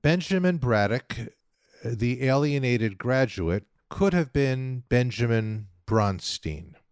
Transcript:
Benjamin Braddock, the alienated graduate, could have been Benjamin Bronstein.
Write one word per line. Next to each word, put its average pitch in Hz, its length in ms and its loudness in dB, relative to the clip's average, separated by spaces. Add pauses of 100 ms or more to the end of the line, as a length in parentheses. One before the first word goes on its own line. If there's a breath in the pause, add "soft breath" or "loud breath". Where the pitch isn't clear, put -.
Benjamin 180 560 2
Braddock, 117 600 0 (680)
the 120 400 -2
alienated 131 720 0
graduate, 113 680 0 (220)
could 196 240 0
have 170 200 0
been 131 560 -2
Benjamin 113 800 0 (180)
Bronstein. 87 880 -2 (180)